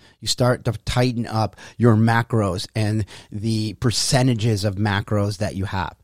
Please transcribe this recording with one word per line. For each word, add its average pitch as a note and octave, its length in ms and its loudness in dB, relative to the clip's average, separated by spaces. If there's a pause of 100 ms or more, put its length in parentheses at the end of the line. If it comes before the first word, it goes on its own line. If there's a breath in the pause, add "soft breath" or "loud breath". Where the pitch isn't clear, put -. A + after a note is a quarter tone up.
(200 soft breath)
You A2 80 -14
start - 380 0
to A#2 80 0 (100)
tighten B2 440 0
up A2 280 -2 (220 loud breath)
your A2+ 180 6
macros A2+ 800 2
and G#2+ 300 -2 (260 loud breath)
the G#2+ 440 -4
percentages A#2+ 920 0
of G2+ 100 -2
macros G2+ 640 -2
that F#2 180 -4
you F#2+ 80 -4
have. F#2 400 -6